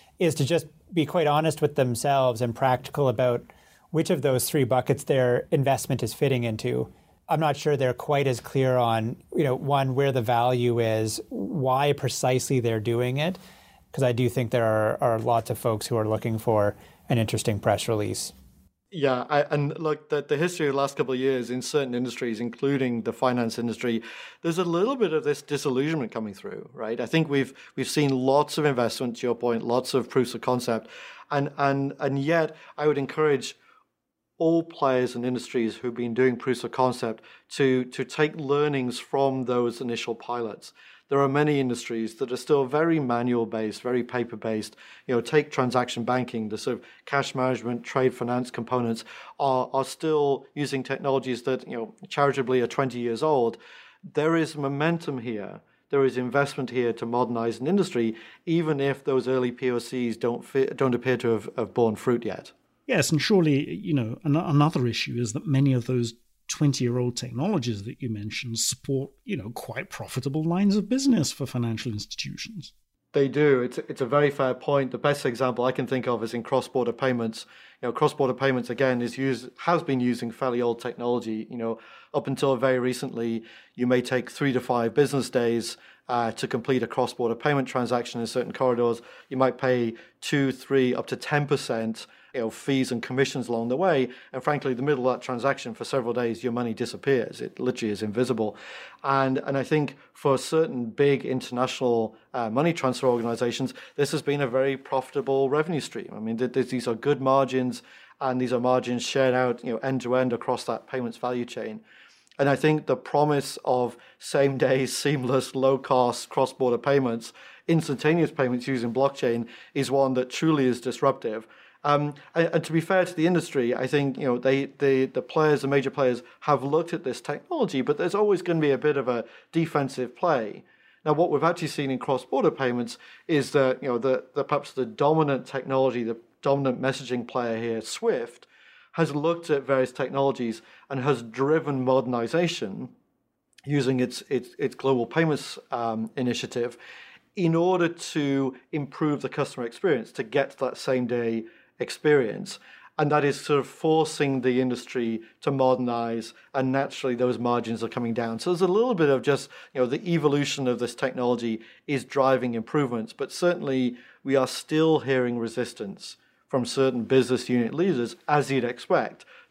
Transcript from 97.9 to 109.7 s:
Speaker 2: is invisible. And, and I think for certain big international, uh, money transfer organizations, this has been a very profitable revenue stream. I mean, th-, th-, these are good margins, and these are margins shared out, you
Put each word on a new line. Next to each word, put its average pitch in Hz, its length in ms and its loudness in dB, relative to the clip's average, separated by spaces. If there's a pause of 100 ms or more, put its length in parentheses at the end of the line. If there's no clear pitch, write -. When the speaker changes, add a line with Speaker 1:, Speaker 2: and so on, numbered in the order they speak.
Speaker 2:
is 104 120 -4
invisible. 110 540 0 (460)
And, 135 360 2
and 139 200 -2
I 131 60 -2
think 147 320 0 (160)
for 139 260 2
certain 139 520 -2
big 143 340 2
international, 123 880 -2 (180)
uh, 117 160 -4
money 143 240 2
transfer 131 360 0
organizations, 120 680 0 (220)
this 143 160 0
has 156 100 -2
been 143 180 0
a 139 60 2
very 131 300 0
profitable 135 720 0
revenue 151 320 0
stream. - 320 -8
I 107 80 -10
mean, 113 160 -4
th-, 123 160 -2
th-, 127 160 0
these 127 180 -4
are 117 80 0
good 139 260 0
margins, 131 640 2 (380)
and 127 200 -2
these 123 120 0
are 123 80 2
margins 123 440 2
shared 131 300 2
out, 127 300 0
you 127 80 -4